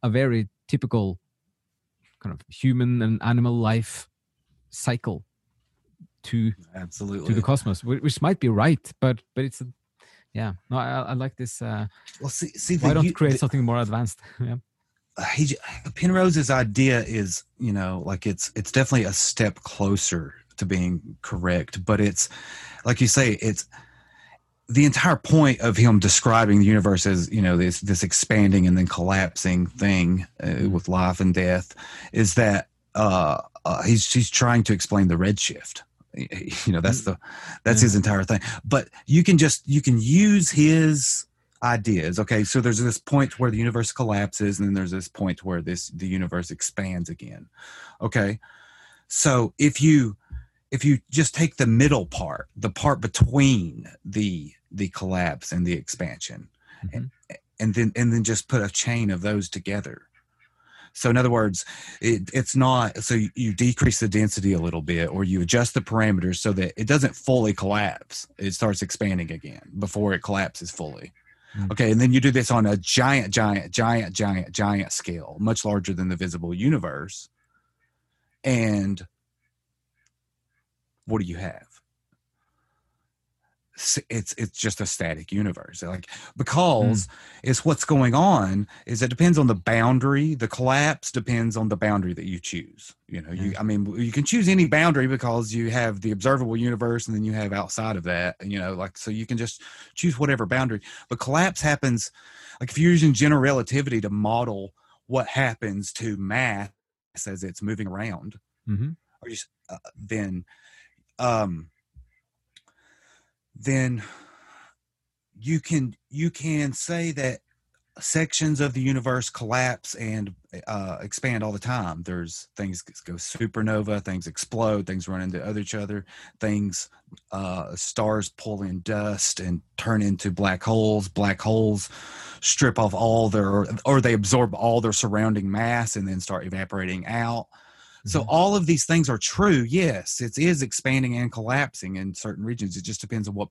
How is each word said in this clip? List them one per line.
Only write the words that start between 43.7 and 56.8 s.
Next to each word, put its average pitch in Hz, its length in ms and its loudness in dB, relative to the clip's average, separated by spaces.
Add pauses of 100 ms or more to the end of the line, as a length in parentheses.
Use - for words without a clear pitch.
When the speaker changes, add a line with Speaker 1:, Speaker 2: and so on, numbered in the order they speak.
Speaker 2:
collapses, 101 640 -2
and 101 100 0
then 98 60 0
there's 92 180 -2
this 92 160 -8
point 92 360 -4
where 92 160 -4
this, 87 280 -8
the 90 180 -8
universe 90 440 -4
expands 90 600 -6
again. - 380 -16 (520)
Okay, 110 380 -2 (680)
so 127 500 0
if 143 240 2
you, 143 340 6 (540)
if 135 160 -4
you 139 140 4 (100)
just 143 240 0
take 160 220 0
the 127 100 2
middle 117 400 4
part, - 500 -10
the - 140 -4
part 143 320 0
between 120 840 2 (180)
the, 92 480 -4 (180)
the 98 180 -4
collapse 90 640 -4
and 87 140 -2
the 87 80 -2
expansion, - 720 -10 (380)